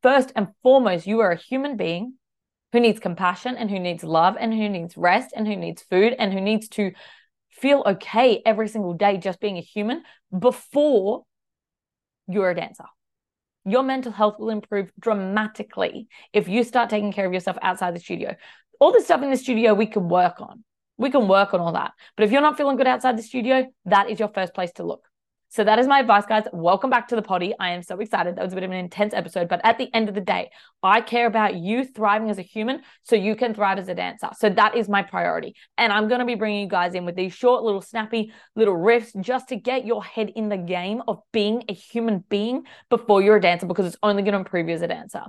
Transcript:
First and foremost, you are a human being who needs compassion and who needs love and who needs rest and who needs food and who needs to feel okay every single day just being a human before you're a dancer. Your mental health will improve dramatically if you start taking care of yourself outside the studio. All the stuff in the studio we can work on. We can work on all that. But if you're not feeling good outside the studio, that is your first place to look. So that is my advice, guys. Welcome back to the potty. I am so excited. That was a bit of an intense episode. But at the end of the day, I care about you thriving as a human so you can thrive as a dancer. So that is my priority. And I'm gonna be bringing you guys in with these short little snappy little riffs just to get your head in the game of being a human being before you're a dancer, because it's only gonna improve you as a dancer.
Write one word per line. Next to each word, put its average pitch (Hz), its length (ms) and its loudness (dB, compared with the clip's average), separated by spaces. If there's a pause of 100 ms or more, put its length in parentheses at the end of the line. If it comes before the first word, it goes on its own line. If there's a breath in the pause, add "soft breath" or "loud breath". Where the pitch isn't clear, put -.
First 262 360 4
and 202 260 -4
foremost, 220 460 4
you 220 120 0
are 190 120 4
a 170 40 -2
human 269 400 -6
being 185 420 -6 (520)
who 233 80 2
needs 226 220 2
compassion 190 560 -4
and 226 120 -6
who 196 120 -4
needs 175 240 -6
love 165 340 2
and 226 160 -2
who 214 140 -2
needs 170 280 -8
rest 180 380 2
and 214 140 -4
who 202 80 -4
needs 170 260 -8
food 208 340 2
and 202 160 -2
who 190 80 -2
needs 214 280 -2
to 196 240 -4 (580 loud breath)
feel 277 360 2
okay 214 580 2
every 220 220 0
single 208 280 -6
day 202 220 2
just 180 220 -6
being 202 180 -6
a 170 40 -10
human 220 420 -6 (340 soft breath)
before 247 880 0 (1000)
you're 185 240 0
a 175 40 -2
dancer. - 300 -10 (800)
Your 247 200 0
mental 262 260 -4
health 208 300 0
will 220 100 -4
improve 208 480 -6
dramatically 208 1080 -4 (240 loud breath)
if 208 160 2
you 226 160 2
start 233 260 0
taking 208 220 -2
care 196 140 -4
of 180 60 -2
yourself 185 300 -4
outside 185 320 -4
the 175 60 -12
studio. - 340 -8 (460 loud breath)
All 302 100 8
the 480 100 8
stuff 311 220 2
in 277 80 -2
the 262 60 2
studio 233 360 2
we 208 140 2
can 202 220 -4
work 180 320 2
on. - 240 -20 (340)
We 254 120 -2
can 254 180 2
work 196 260 4
on 180 60 2
all 170 140 -2
that. - 180 -4 (240 soft breath)
But 208 80 4
if 208 80 2
you're 277 100 6
not 302 140 4
feeling 277 200 0
good 262 120 2
outside 254 280 0
the 226 60 -6
studio, 262 460 0 (160)
that 202 260 4
is 214 80 -6
your 220 120 -2
first 185 220 -4
place 180 200 -6
to - 100 -14
look. - 260 -10 (420)
So 220 120 -2
that 214 160 4
is 254 80 4
my 277 140 6
advice, 208 260 4
guys. 214 260 0
Welcome 190 380 0
back 240 180 0
to 240 60 -4
the 214 80 -2
potty. 185 380 -4
I 180 100 -2
am 175 120 -8
so 180 180 -10
excited. 180 340 -4
That 180 80 -6
was 185 100 -6
a 190 40 -8
bit 185 80 -6
of 185 80 -8
an 185 40 -6
intense 190 380 -4
episode. 175 340 -4
But 175 140 -2
at - 160 4
the 262 160 -6
end 220 140 0
of 196 80 -6
the 208 40 -4
day, 180 300 -4 (320 soft breath)
I 202 180 6
care 240 260 0
about 214 280 0
you 208 300 -4
thriving 220 440 -2
as 202 100 -4
a 185 40 -12
human 226 400 -8 (220 soft breath)
so - 100 2
you 208 220 0
can 226 180 -2
thrive 202 240 -2
as 180 100 -12
a 185 60 -6
dancer. - 420 -8
So 220 120 2
that 208 280 4
is 214 120 -2
my 202 140 0
priority. 175 520 -4 (240 soft breath)
And 226 140 2
I'm 214 160 0
gonna 247 160 0
be 240 100 -4
bringing 208 280 -4
you 202 40 -8
guys 180 300 -2
in 180 80 -8
with 175 100 -6
these 185 180 -6
short 247 300 2
little 202 200 -2
snappy 220 500 -6 (240 loud breath)
little 208 180 2
riffs 220 460 2
just 247 300 -4
to 254 60 -6
get 247 300 -4
your 214 160 -4
head 214 280 -6
in 220 180 -6
the 202 80 -4
game 185 500 -6
of 196 240 -6
being 220 380 -2
a 208 40 -8
human 220 560 -4
being 220 380 -4 (240 loud breath)
before 208 320 4
you're 214 140 8
a 208 40 6
dancer, 175 260 2
because 180 200 -2
it's 170 160 -10
only 202 220 2
gonna 202 140 0
improve 180 280 -4
you 165 80 -4
as 165 80 -6
a 170 60 -4
dancer. - 400 -10